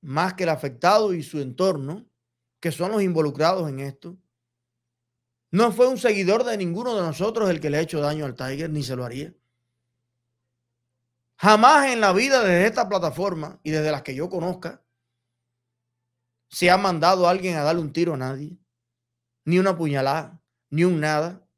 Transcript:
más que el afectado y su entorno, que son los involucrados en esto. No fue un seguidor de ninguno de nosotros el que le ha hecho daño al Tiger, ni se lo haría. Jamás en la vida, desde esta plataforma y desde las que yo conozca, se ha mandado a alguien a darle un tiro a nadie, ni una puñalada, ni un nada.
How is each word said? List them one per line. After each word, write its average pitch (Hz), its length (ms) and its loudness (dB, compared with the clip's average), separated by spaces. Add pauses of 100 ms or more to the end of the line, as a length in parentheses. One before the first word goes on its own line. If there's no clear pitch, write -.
más 165 320 -2
que 185 80 -6
el 170 80 0
afectado 180 640 2
y 165 80 -6
su 147 180 -8
entorno, 147 680 -4 (540)
que 165 120 -4
son 180 200 -4
los 214 100 0
involucrados 160 680 0
en 135 120 -8
esto. 139 360 -14 (1300)
No 214 220 2
fue 247 160 4
un 262 80 0
seguidor 208 480 2
de 233 120 -4
ninguno 202 380 -4
de 196 80 -2
nosotros 190 460 -2
el 165 120 -2
que 151 100 -4
le 147 80 0
ha - 20 0
hecho 160 200 -4
daño 147 260 -2
al 127 80 -8
Tiger, 139 340 -8
ni 151 140 -4
se 131 120 -6
lo 123 100 -6
haría. 135 300 -12 (2000)
Jamás 254 560 6
en 233 80 -2
la 202 120 4
vida, 247 300 2
desde 185 240 4
esta 226 220 0
plataforma 175 760 -4
y 151 80 -8
desde 156 200 0
las 139 120 -4
que 139 120 -12
yo 151 140 -6
conozca, 180 540 -8 (1700)
se 175 200 2
ha 180 60 8
mandado 180 500 2
a 175 40 6
alguien 180 260 -2
a 151 60 -2
darle 160 180 0
un 151 120 -6
tiro 165 220 -2
a - 20 -8
nadie, 135 420 -10 (840)
ni 170 140 2
una 190 180 2
puñalada, 143 680 -2 (280)
ni 156 140 0
un 175 160 2
nada. 156 460 -4 (120)